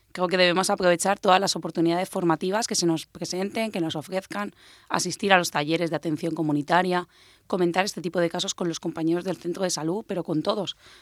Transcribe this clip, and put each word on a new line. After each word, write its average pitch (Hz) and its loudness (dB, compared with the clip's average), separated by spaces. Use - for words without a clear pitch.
Creo 180 -2
que 180 2
debemos 180 4
aprovechar 190 2
todas 185 6
las 196 0
oportunidades 170 0
formativas 185 0
que 208 -4
se 170 0
nos 165 0
presenten, 202 -6
que 202 -4
nos 160 -2
ofrezcan, 190 -6
asistir 180 0
a 185 10
los 170 0
talleres 160 0
de 160 -2
atención 160 -4
comunitaria, 170 0
comentar 185 0
este 196 -8
tipo 175 -2
de 170 2
casos 180 -6
con 180 -4
los 165 -4
compañeros 165 -2
del 180 -4
centro 175 -6
de 180 0
salud, 170 -2
pero 175 -4
con 156 -2
todos, 196 -2